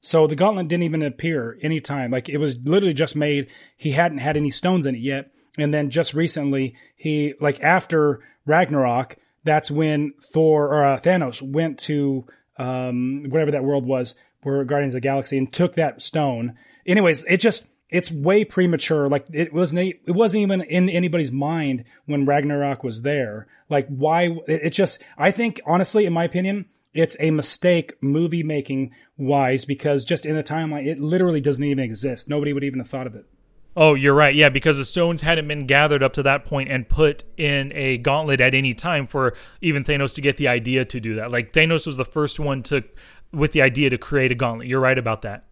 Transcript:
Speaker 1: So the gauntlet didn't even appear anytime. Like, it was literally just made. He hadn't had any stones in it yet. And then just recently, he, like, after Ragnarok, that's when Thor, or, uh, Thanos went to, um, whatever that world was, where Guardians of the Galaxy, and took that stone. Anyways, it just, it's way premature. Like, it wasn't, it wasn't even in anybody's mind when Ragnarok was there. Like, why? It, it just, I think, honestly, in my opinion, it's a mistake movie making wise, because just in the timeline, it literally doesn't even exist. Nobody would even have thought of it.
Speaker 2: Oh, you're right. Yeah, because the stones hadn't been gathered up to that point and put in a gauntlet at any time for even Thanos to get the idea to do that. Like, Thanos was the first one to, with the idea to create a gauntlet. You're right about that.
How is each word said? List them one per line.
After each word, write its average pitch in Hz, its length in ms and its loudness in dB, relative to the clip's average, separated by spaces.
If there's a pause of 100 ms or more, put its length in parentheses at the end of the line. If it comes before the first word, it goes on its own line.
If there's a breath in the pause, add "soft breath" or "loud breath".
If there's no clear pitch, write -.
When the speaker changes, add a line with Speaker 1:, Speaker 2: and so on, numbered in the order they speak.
Speaker 1:
So 160 260 2
the 147 80 -2
gauntlet 185 320 0
didn't 175 160 -2
even 160 200 -2
appear 139 580 -4
anytime. 143 500 -4
Like, 131 180 -4
it 147 80 -4
was 143 260 -2
literally 175 300 2
just 147 220 -2
made. 147 320 -2 (280 loud breath)
He 151 160 -4
hadn't 156 280 0
had 147 180 -2
any 147 140 0
stones 180 340 0
in 135 80 -2
it 113 80 -8
yet. 135 300 -6 (260 soft breath)
And 147 160 0
then 147 160 0
just 147 240 -2
recently, 143 640 -2 (200 soft breath)
he, 147 440 -2
like, 147 220 0
after 156 600 2 (240 soft breath)
Ragnarok, 139 720 0 (260)
that's 151 280 0
when 151 420 0 (180)
Thor, 156 360 4
or, 147 180 2
uh, 135 140 2
Thanos 165 420 0
went 143 380 -4
to, 139 460 -2 (320 soft breath)
um, 127 720 -4
whatever 151 220 0
that 139 120 -2
world 139 240 0
was, 127 280 -2 (280 soft breath)
where 139 200 -2
Guardians 143 300 0
of 127 80 -4
the 135 60 0
Galaxy, 135 320 0
and 131 120 -2
took - 240 0
that 156 280 -2
stone. 123 520 -4 (300 soft breath)
Anyways, 180 380 4
it 175 140 2
just, - 300 0 (220)
it's 175 220 -2
way 180 340 2
premature. 160 640 0
Like, 143 240 0
it 151 200 -2
wasn't, 156 420 0 (100)
it 170 60 -4
wasn't 208 320 2
even 190 180 2
in 180 260 2
anybody's 170 440 0
mind 139 540 -2 (200 soft breath)
when 143 220 0
Ragnarok 143 560 0
was 113 180 -8
there. 120 460 -4 (220 soft breath)
Like, 143 180 0
why? 151 380 2 (220)
It, 156 180 0
it 165 40 2
just, - 320 -2 (160 loud breath)
I 165 140 4
think, 233 340 -4
honestly, 185 400 2
in 170 80 0
my 165 120 0
opinion, 185 420 -4 (260)
it's 160 280 0
a 160 100 2
mistake 165 680 0
movie 160 420 0
making 139 480 -4 (240 soft breath)
wise, 135 480 0
because 143 400 -2
just - 220 -4
in 156 100 -2
the 151 80 -2
timeline, 151 440 -4
it 147 120 -4
literally 165 400 2
doesn't 135 240 0
even 139 200 0
exist. 117 460 -6
Nobody 147 220 -2
would 143 140 -4
even 131 140 -4
have 120 100 -10
thought 127 180 -8
of 113 80 -14
it. 107 100 -20 (520)
Speaker 2:
Oh, 156 160 8
you're 139 200 4
right. 143 220 6
Yeah, 147 140 8
because 139 280 2
the 135 60 -4
stones 170 380 0
hadn't 156 260 0
been 147 200 -6
gathered 143 360 4
up 131 100 2
to 143 100 -2
that 139 200 2
point 135 260 -4
and 127 200 -4
put 151 340 2 (140)
in 143 360 -2
a 135 240 -2
gauntlet 139 440 0
at 127 120 4
any 131 200 2
time 147 340 -4
for 131 280 -2 (260 loud breath)
even 143 240 0
Thanos 139 300 0
to 147 60 -8
get 139 140 2
the 139 140 0
idea 123 340 0
to 123 160 -6
do 110 160 -6
that. 113 160 -6
Like, 120 220 -4
Thanos 160 340 2
was 143 80 -6
the 127 80 -4
first 147 380 -4
one 139 220 -4
to, 139 200 -2 (480 soft breath)
with 151 220 0
the 151 80 4
idea 135 280 2
to 123 80 -2
create 131 360 0
a - 20 -2
gauntlet. 117 320 -4
You're 131 140 0
right 131 160 2
about 113 240 -4
that. 104 300 -10